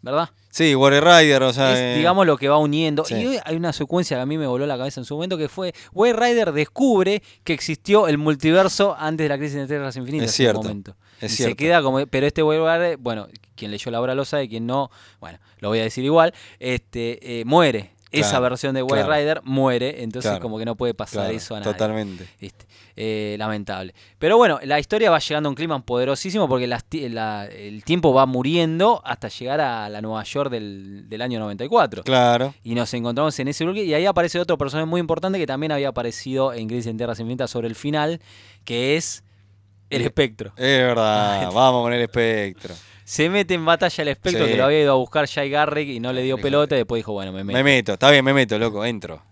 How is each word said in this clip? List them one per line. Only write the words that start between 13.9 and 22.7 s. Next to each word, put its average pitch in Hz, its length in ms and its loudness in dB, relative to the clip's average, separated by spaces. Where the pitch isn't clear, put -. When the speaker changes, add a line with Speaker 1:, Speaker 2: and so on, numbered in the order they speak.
Speaker 1:
la 117 100 -4
obra 127 140 -2
lo 135 100 -2
sabe, 139 240 -4
quien 113 160 -8
no, 131 240 -4
bueno, 85 180 -18
lo 104 100 -6
voy 113 100 0
a 113 40 -2
decir 113 200 -4
igual, 151 300 4
este, 120 840 -8
eh, 113 40 -6
muere. 131 460 2
Esa 147 200 0
Speaker 2:
Claro, 131 140 2
Speaker 1:
versión 127 280 -2
de 131 80 -2
Wave 135 220 0
Speaker 2:
claro. 95 180 0
Speaker 1:
Rider 151 220 -2
muere, 131 580 0
entonces 113 300 -4
Speaker 2:
Claro, 95 100 -4
Speaker 1:
como 107 160 -8
que 110 80 -6
no 117 100 -4
puede 117 200 -2
pasar 101 300 -6
Speaker 2:
claro, 110 120 -4
Speaker 1:
eso 110 180 -10
a 107 40 -10
nadie, 104 140 -4
Speaker 2:
totalmente. 101 540 -4
Speaker 1:
¿viste? - 240 -20